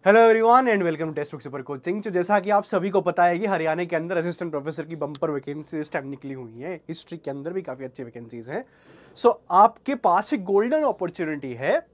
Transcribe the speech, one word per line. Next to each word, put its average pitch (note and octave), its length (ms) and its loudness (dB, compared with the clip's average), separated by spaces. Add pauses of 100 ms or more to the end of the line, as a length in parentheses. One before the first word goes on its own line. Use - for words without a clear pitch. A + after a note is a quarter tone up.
Hello A3+ 220 8
everyone A#3 380 6
and G3+ 200 2
welcome D#3+ 260 -2
to D3 60 -6
Textbook D3 280 -10
Super C3 240 -10
Coaching। F3 320 -6
तो A3+ 60 -4
जैसा F3+ 300 2
कि F#3+ 100 -4
आप G#3 140 2
सभी G3 260 -2
को F#3+ 120 2
पता F3 220 2
है F3 160 2
कि A3 60 -2
हरियाणा E3 380 0
के E3+ 120 -4
अंदर E3+ 220 -2
असिस्टेंट E3+ 340 -4
प्रोफेसर D3+ 340 -6
की E3 100 -12
बम्पर D3+ 360 -4
वैकेंसी D3 480 -8
इस D3+ 120 -8
टाइम C#3 160 -6
निकली C#3 260 -12
हुई A#2 260 -14
है, E3+ 160 -10
हिस्ट्री E3 420 -14
के C#3+ 140 -10
अंदर C#3+ 220 -10
भी F#3+ 80 -6
काफ़ी C3 240 -12
अच्छी B2+ 180 -12
वैकेंसीज A#2 460 -14
हैं। G#3+ 160 -8 (500)
So, - 180 4 (180)
आपके A3+ 440 4
पास G3 380 2
एक G#3 100 -4
गोल्डन A3 380 2
अपॉर्चुनिटी D#3+ 720 -4
है E3+ 400 -2